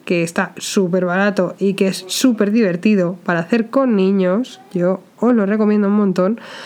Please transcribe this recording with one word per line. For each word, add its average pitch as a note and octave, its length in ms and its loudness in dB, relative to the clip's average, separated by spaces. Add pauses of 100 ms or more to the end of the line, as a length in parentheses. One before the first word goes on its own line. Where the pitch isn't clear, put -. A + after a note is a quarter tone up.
que F3 180 0
está E3+ 360 -4
súper F#3 480 0
barato F#3+ 520 0
y G3 160 0
que G3 140 0
es F#3 200 -6
súper G#3+ 440 0
divertido F#3+ 720 2
para E3+ 160 0
hacer A3+ 300 -2
con C4 260 2
niños. F#3+ 640 0 (140)
Yo F3+ 260 0 (180)
os A#3+ 160 2
lo G#3 120 2
recomiendo G#3 420 2
un G#3 60 2
montón. G3 460 0 (260)